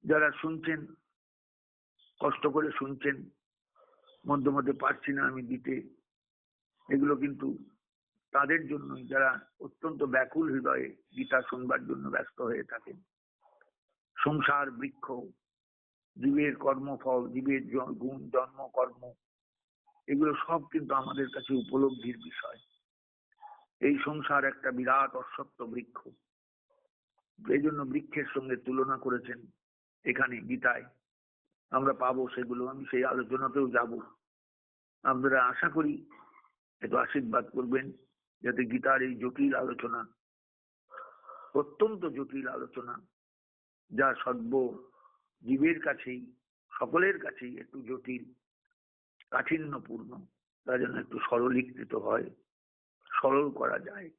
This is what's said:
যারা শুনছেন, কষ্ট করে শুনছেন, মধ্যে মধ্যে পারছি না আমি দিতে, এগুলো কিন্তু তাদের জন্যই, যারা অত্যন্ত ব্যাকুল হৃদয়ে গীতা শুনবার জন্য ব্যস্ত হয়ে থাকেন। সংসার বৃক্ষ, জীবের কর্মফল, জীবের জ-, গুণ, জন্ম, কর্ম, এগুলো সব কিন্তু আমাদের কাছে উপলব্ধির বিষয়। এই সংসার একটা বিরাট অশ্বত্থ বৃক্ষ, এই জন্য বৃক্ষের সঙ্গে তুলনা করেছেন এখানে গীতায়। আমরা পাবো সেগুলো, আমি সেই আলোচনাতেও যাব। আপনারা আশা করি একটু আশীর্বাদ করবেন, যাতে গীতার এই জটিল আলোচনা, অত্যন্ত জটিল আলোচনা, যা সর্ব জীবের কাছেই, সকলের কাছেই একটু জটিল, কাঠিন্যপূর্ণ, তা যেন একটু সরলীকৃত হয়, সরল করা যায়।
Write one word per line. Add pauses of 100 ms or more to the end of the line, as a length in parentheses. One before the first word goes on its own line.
যারা
শুনছেন, (1300)
কষ্ট
করে
শুনছেন, (960)
মধ্যে
মধ্যে
পারছি
না
আমি
দিতে, (880)
এগুলো
কিন্তু (760)
তাদের
জন্যই,
যারা (200)
অত্যন্ত
ব্যাকুল
হৃদয়ে (200)
গীতা
শুনবার
জন্য
ব্যস্ত
হয়ে
থাকেন। (1160)
সংসার
বৃক্ষ, (1040)
জীবের
কর্মফল,
জীবের
জ-,
গুণ,
জন্ম,
কর্ম, (960)
এগুলো (140)
সব
কিন্তু
আমাদের
কাছে
উপলব্ধির
বিষয়। (1200)
এই
সংসার
একটা
বিরাট
অশ্বত্থ
বৃক্ষ, (1400)
এই
জন্য
বৃক্ষের
সঙ্গে
তুলনা
করেছেন (640)
এখানে
গীতায়। (880)
আমরা
পাবো
সেগুলো,
আমি
সেই
আলোচনাতেও
যাব। (1040)
আপনারা
আশা
করি (720)
একটু
আশীর্বাদ
করবেন, (500)
যাতে
গীতার
এই
জটিল
আলোচনা, (1500)
অত্যন্ত
জটিল
আলোচনা, (880)
যা (100)
সর্ব (600)
জীবের
কাছেই, (440)
সকলের
কাছেই
একটু
জটিল, (1000)
কাঠিন্যপূর্ণ, (400)
তা
যেন
একটু
সরলীকৃত
হয়, (920)
সরল
করা
যায়।